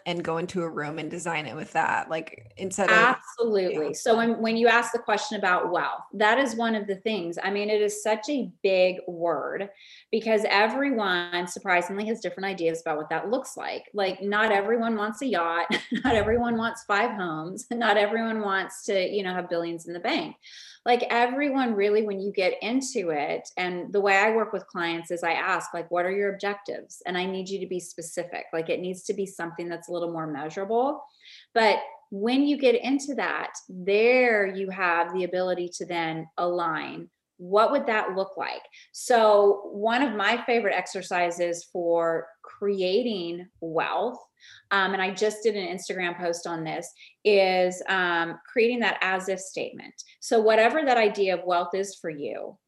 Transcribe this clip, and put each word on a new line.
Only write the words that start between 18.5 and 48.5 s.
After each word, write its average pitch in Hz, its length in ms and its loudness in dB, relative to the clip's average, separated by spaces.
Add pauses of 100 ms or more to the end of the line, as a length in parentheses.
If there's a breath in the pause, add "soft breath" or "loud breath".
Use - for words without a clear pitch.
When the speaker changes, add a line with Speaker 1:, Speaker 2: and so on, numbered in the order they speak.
Speaker 2:
to, 190 240 2
you 202 120 -2
know, 185 120 -4
have 175 160 -4
billions 170 380 -4
in 170 60 -8
the 175 60 -10
bank. 277 360 -4 (500 loud breath)
Like, 240 260 4
everyone 254 640 0
really, 208 260 2
when 202 180 -4
you 196 120 -6
get 185 320 0
into 220 480 -2
it, 156 360 -4 (100)
and 180 360 -4
the 202 80 2
way 196 160 6
I 220 180 4
work 220 160 0
with 185 140 -6
clients 170 460 -6
is 175 120 -4
I 165 100 0
ask, 175 420 -2
like, 170 160 -8
"What 175 160 2
are 185 40 -2
your 202 220 -2
objectives?" - 720 -8
And 185 100 -4
I 185 120 -2
need 190 220 -6
you 196 100 -4
to 185 80 -8
be 180 120 -6
specific. 170 720 -10
Like, 165 180 -2
it 160 100 -2
needs 185 240 -8
to 202 100 -4
be 196 140 -4
something 170 420 -8
that's 165 200 -10
a - 20 -10
little 170 200 -4
more 160 140 -6
measurable. 196 760 -2 (500 loud breath)
But 220 240 4 (320)
when 233 340 2
you 285 140 2
get 240 260 4
into 277 320 0
that, 165 380 -2 (160)
there 208 800 4
you 190 240 -4
have 175 420 0
the 185 120 0
ability 180 520 -2
to 180 80 -8
then 160 420 -4 (100)
align. 170 720 -2 (280)
What 196 340 4
would 277 160 0
that 208 280 0
look 190 220 -4
like? - 240 -6 (300 loud breath)
So 202 720 6 (120)
one 226 300 0
of 233 120 0
my 214 300 0
favorite 233 300 2
exercises 175 960 -2
for 170 540 2 (160)
creating 190 1040 -2 (140)
wealth, 165 580 -2 (500 loud breath)
um, 196 240 2
and 190 80 -2
I 190 100 -2
just 214 300 -2
did 208 140 2
an 190 100 -4 (100)
Instagram 185 440 -6
post 170 260 -4
on 165 180 -6
this, 156 280 -8 (340 loud breath)
is, 185 640 4
um, 170 560 0
creating 240 360 2